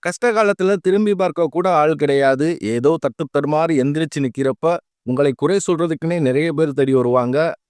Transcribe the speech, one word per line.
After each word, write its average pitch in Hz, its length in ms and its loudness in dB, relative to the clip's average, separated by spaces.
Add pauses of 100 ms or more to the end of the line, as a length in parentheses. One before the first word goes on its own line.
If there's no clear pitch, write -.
கஷ்ட 180 280 -4
காலத்துல 202 500 2
திரும்பி 208 320 2
பார்க்க 170 340 0
கூட 175 260 -2
ஆள் 156 220 2
கிடையாது. 139 540 2 (180)
ஏதோ 120 240 2 (100)
தட்டு 135 240 -4
தடுமாறி 151 520 0
எந்திரிச்சு 147 440 -2
நிக்கிறப்ப 135 540 -2 (320)
உங்களை 139 260 0
குறை 160 260 0
சொல்றதுக்குன்னே 170 640 -2
நிறைய 143 320 0
பேர் 147 240 -2
தேடி 135 160 2
வருவாங்க. 123 440 2 (320)